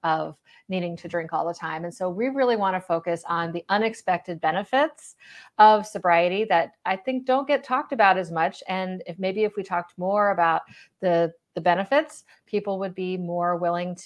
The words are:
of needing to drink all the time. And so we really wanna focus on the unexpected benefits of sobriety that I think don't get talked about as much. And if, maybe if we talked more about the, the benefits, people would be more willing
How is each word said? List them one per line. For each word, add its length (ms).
of 340
needing 280
to 100
drink 280
all 120
the 60
time. 320
And 80
so 160
we 200
really 280
wanna 240
focus 480
on 240
the 160
unexpected 720
benefits 760
of 280
sobriety 580
that 280
I 100
think 300
don't 200
get 160
talked 300
about 240
as 160
much. 360
And 380
if, 120
maybe 260
if 100
we 80
talked 360
more 320
about 320
the, 340
the 60
benefits, 640
people 320
would 160
be 240
more 380
willing 380